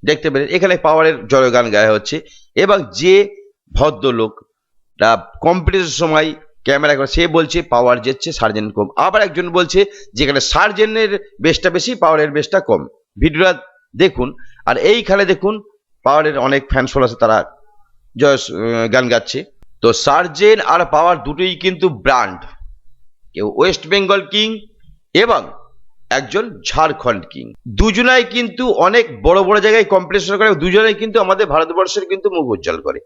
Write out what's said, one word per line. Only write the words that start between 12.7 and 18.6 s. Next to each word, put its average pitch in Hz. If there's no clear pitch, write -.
ভিডিওটা 165
দেখুন। 143
আর 123
এইখানে 202
দেখুন 196
পাওয়ারের 151
অনেক 135
ফ্যান 131
ফলো 131
আছে, 117
তারা 110
জয় 135
স-, -
উম, 113